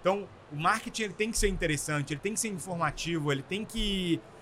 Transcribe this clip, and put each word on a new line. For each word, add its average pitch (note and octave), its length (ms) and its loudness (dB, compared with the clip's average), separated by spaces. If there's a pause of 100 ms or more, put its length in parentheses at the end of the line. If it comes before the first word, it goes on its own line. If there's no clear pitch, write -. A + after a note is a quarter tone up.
Então, F#3+ 260 0 (240)
o D3 60 -10
marketing, G#3+ 460 0
ele G3+ 100 -2
tem A3 180 0
que - 80 -2
ser G#3 100 6
interessante, D#3 640 0
ele C#3+ 60 -6
tem G3+ 140 -2
que G#3 60 -2
ser A3+ 80 0
informativo, E3 800 -2
ele C3+ 120 2
tem G#3 220 -4
que F#3+ 560 2 (220)